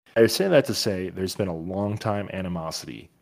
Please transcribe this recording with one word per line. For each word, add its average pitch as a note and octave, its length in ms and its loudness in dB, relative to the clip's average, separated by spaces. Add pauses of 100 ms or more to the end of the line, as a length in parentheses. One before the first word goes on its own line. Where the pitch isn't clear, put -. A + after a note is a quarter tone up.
(160)
I A2+ 100 10
say F#3+ 220 0
that D3+ 160 6
to A2+ 80 -2
say F#2+ 380 -2
there's F#2 240 -4
been G2+ 120 0
a E2+ 80 -4
long G2 420 -4
time G2+ 360 -4
animosity E2 760 -8 (120)